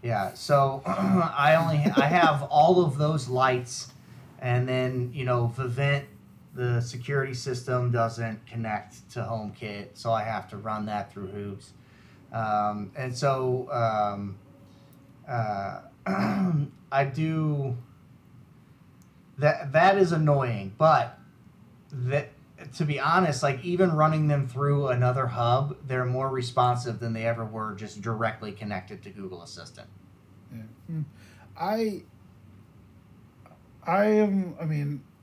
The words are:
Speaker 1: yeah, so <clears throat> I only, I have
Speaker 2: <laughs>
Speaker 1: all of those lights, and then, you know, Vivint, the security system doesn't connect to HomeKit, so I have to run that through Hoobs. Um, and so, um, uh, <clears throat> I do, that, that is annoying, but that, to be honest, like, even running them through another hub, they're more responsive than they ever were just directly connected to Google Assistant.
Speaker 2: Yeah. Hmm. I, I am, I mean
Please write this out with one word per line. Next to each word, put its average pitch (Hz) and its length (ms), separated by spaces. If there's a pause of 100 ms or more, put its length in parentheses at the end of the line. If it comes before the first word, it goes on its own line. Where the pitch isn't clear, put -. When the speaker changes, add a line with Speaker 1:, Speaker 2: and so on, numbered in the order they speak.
Speaker 1:
yeah, 107 320
so 135 480
<clears throat> - 20
I 180 680
only, 165 220
I 147 280
have 156 380
Speaker 2:
<laughs> 143 80
Speaker 1:
all 170 340
of 143 140
those 151 280
lights, 127 640 (480)
and 123 300
then, 127 460
you 135 100
know, 120 320
Vivint, 139 460 (500)
the 123 260
security 131 540
system 123 580
doesn't 113 540
connect 110 680
to 120 80
HomeKit, 104 760
so 113 180
I 110 100
have 110 280
to 104 60
run 107 280
that 104 260
through 98 180
Hoobs. 101 420 (600)
Um, 104 640
and 127 220
so, 131 540
um, 104 680 (920)
uh, 104 520 (260)
<clears throat> 190 600 (260)
I 139 140
do, 147 680 (1600)
that, 147 360
that 185 240
is 180 160
annoying, 131 640
but 156 420 (720)
that, 135 380 (460)
to 165 100
be 143 160
honest, 160 420
like, 139 220
even 175 260
running 156 380
them 139 180
through 143 400
another 123 400
hub, 123 480 (100)
they're 127 200
more 127 240
responsive 123 720
than 117 100
they 113 140
ever 117 180
were 107 320
just 101 260
directly 110 520
connected 101 500
to 101 60
Google 92 340
Assistant. - 460 (640)
Speaker 2:
Yeah. 113 80 (260)
Hmm. 160 140 (580)
I, 214 440 (1800)
I 190 200
am, 196 520
I 170 60
mean 147 400 (200)